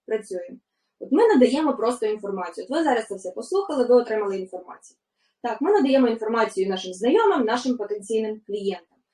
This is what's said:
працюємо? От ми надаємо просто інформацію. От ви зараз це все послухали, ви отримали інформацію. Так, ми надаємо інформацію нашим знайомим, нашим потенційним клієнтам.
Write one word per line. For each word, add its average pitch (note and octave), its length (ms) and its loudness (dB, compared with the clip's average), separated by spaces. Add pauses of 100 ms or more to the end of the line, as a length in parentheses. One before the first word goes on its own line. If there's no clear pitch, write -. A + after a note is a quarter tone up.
працюємо? G3 520 -8 (420)
От - 120 -10
ми G#4+ 160 6
надаємо C#4 460 4
просто A3+ 320 -2
інформацію. F#3+ 600 -6
От A#3+ 60 -10
ви D#4+ 120 0
зараз A#3+ 240 0
це G3 80 -10
все F#3 160 -12
послухали, C#4+ 540 -2
ви B3 100 6
отримали G#3+ 440 0
інформацію. - 580 -14 (440)
Так, A#3+ 200 -4
ми F4 100 2
надаємо C4+ 360 4
інформацію A3 640 0
нашим F#3 240 -6
знайомим, D4+ 520 2
нашим B3 320 -2
потенційним G#3+ 680 -4
клієнтам. G3 500 -6 (160)